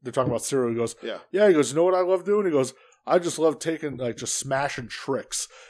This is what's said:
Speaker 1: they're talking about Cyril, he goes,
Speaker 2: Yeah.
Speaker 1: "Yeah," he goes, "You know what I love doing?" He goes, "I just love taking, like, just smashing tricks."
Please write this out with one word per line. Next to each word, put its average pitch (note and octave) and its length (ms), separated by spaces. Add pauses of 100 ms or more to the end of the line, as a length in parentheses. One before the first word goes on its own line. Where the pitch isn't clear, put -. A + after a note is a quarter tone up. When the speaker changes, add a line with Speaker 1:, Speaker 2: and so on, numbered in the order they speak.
Speaker 1:
they're B2 80
talking B2+ 180
about A2+ 140
Cyril, B2+ 260
he A2+ 60
goes, A#2 260
Speaker 2:
Yeah. G#2 160 (140)
Speaker 1:
"Yeah," G#3 160
he F#3 60
goes, C#3 180
"You C#3+ 40
know E3 80
what F#3 100
I F#3 80
love F3+ 220
doing?" G3+ 220
He E3+ 60
goes, C3 220 (300)
"I D#3+ 140
just E3 220
love D#3 180
taking, D3+ 380
like, A#2+ 200
just - 220
smashing C3+ 480
tricks." - 640 (220)